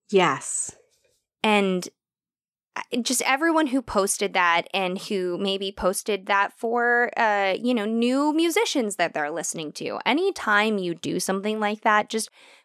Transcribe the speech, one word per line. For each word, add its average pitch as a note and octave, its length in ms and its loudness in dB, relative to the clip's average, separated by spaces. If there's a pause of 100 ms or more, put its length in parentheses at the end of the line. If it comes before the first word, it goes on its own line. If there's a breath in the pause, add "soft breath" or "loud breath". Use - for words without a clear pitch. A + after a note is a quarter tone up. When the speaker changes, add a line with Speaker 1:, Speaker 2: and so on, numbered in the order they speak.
(100)
Speaker 1:
Yes. - 680 2 (640)
Speaker 2:
And G3 460 2 (880)
I, - 60 -8 (200)
just B3 200 -2
everyone D#4 460 2
who C4 120 0
posted G3 520 -2
that F3 300 2 (120)
and F#3 240 -2
who F3+ 400 -4
maybe G3 320 -2
posted G3 560 -2
that G3+ 320 2
for, A#3+ 580 2
uh, G3+ 400 2
you A#3+ 160 -2
know, G#3+ 120 0
new B3 480 2
musicians D#4 640 0
that A3 180 0
they're D3+ 160 -2
listening D#3 440 -6
to. - 300 -8
Anytime A3 720 0
you F3 180 -4
do E3+ 240 -4
something G3+ 400 -2
like G#3 220 -2
that, G#3+ 280 2
just A3 200 -4 (340 loud breath)